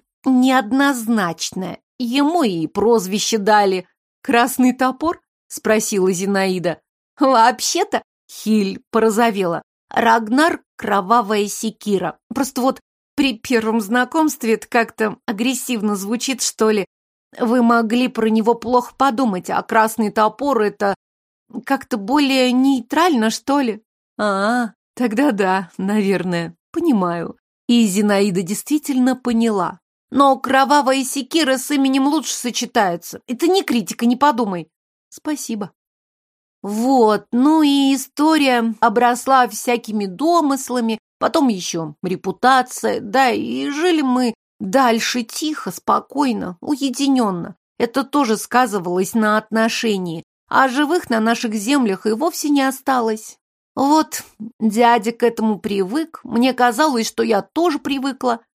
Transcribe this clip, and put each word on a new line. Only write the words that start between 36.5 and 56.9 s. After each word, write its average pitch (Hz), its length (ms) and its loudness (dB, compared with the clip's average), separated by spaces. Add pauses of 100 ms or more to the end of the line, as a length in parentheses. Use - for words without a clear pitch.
Вот, 214 680 2
ну 302 320 4
и 277 320 4
история 262 840 0
обросла 240 680 2
всякими 220 580 -4
домыслами, 262 920 0 (200)
потом 277 280 2
ещё 170 560 -4
репутация, 233 960 0
да, 240 300 0
и 262 380 -4
жили 311 320 0
мы 247 320 0 (260)
дальше 233 640 0
тихо, 302 480 -8
спокойно, 208 920 -4
уединённо. 254 920 -2 (240)
Это 240 240 -2
тоже 233 340 0
сказывалось 190 800 -2
на 214 220 2
отношении, 214 880 -2 (240)
а 262 220 2
живых 294 400 -2
на 226 100 0
наших 226 360 -2
землях 220 500 0
и 214 60 0
вовсе 302 380 -4
не 285 120 2
осталось. 254 760 -2 (380)
Вот, 311 480 0 (360)
дядя 233 540 2
к 233 100 -4
этому 220 360 0
привык, 202 640 -4
мне 247 300 0
казалось, 247 540 2